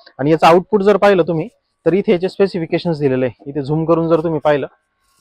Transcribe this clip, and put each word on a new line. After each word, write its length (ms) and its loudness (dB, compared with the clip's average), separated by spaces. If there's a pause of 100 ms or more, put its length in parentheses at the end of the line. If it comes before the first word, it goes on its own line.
(180)
आणि 120 -2
याचं 160 2
आउटपुट 360 2
जर 140 4
पाहिलं 260 2
तुम्ही 260 -4 (380)
तर 60 2
इथे 200 0
याचे 160 -2
स्पेसिफिकेशन्स 680 -4
दिलेले 280 0
आहे. 240 -10
इथे 120 -6
झूम 220 -4
करून 240 0
जर 140 2
तुम्ही 180 -4
पाहिलं 260 -2 (540)